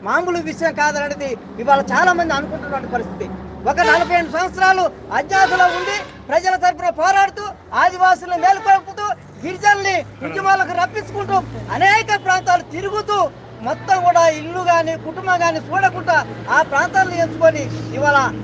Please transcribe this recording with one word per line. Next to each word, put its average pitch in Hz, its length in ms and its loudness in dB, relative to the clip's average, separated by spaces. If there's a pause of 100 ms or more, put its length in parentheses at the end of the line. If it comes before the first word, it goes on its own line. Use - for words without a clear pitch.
మామూలు 339 300 0
విషయం 320 420 -4
కాదనేది 294 500 -2 (340)
ఇవాళ 277 180 4 (100)
చాలా 349 280 4
మంది 320 140 0
అనుకుంటున్నటువంటి 269 600 -6
పరిస్థితి. 196 320 -6 (440)
ఒక 294 100 0 (120)
నలభై 339 280 4
ఎనిమిది 320 180 -4
సంవత్సరాలు 370 480 2 (320)
అజ్ఞాతలో 359 480 4 (120)
ఉండి 403 200 -4 (320)
ప్రజల 349 260 0
తరపున 359 340 0
పోరాడుతూ 392 540 0 (300)
ఆదివాసులను 359 720 2
మేల్కొల్పుతూ 392 600 2 (380)
గిరిజనుల్ని 381 540 0 (280)
ఉద్యమాలకు 381 560 0
రప్పించుకుంటూ 392 560 -4 (380)
అనేక 415 340 4 (160)
ప్రాంతాలు 359 400 2 (100)
తిరుగుతూ 392 440 -2 (500)
మొత్తం 381 340 0
కూడా 339 200 4 (160)
ఇల్లు 339 220 -6 (100)
కానీ 330 220 2 (120)
కుటుంబం 359 340 -2
కానీ 330 280 0
చూడకుండా 359 500 0 (380)
ఆ - 20 6 (140)
ప్రాంతాలను 359 440 0 (100)
ఎంచుకొని 311 380 2 (340)
ఇవాళ 285 220 4 (240)